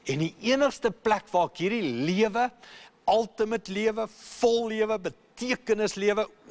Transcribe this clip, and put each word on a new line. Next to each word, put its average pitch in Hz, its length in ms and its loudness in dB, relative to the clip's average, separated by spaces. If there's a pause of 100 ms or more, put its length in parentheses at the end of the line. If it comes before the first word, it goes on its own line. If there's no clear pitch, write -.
En 135 120 -4
die 160 220 -2
enigste 254 500 0
plek - 420 -2
waar 175 140 2
ek - 100 -16
hierdie 202 260 -2
lewe, 190 680 0 (560)
ultimate 214 680 0
lewe, 220 360 -2
vol 233 600 0
lewe, 214 300 0
betekenis 214 1000 -2
lewe, 208 300 0 (240)